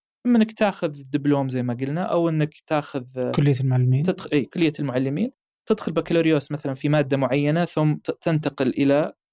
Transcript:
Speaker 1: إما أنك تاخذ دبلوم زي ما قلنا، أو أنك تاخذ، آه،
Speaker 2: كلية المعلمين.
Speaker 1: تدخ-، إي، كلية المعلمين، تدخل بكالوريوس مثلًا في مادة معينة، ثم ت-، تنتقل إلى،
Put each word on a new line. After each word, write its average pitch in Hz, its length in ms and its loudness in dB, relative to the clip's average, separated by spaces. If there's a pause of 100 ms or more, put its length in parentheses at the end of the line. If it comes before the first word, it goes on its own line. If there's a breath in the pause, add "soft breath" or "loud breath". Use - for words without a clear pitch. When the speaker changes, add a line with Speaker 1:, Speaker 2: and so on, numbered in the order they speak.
(260)
Speaker 1:
إما 240 120 4
أنك 220 140 2
تاخذ 175 580 -2
دبلوم 139 400 0
زي 127 140 -2
ما 123 100 -2
قلنا، 139 300 -4
أو 170 260 0
أنك 156 240 0 (140)
تاخذ، 131 520 -4
آه، 123 120 -2
Speaker 2:
كلية 143 280 2
المعلمين. 127 440 2
Speaker 1:
تدخ-، - 300 -2
إي، 147 120 2
كلية 165 340 0
المعلمين، 139 520 -2 (340)
تدخل 208 260 -2
بكالوريوس 160 600 0
مثلًا 143 220 -4
في 139 160 -2
مادة 143 280 2
معينة، 143 480 0
ثم 156 280 0
ت-، - 180 -6
تنتقل 151 580 -2
إلى، 143 440 2 (200)